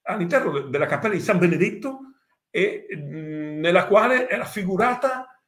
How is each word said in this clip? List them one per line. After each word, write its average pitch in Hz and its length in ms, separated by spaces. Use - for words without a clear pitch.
all'interno 185 500
de-, 139 180
della 143 160
cappella 165 280
di 170 80
San 190 160
Benedetto, 180 600
e, - 440
mm, 151 680
nella 175 280
quale 247 400
è 208 80
raffigurata 240 1120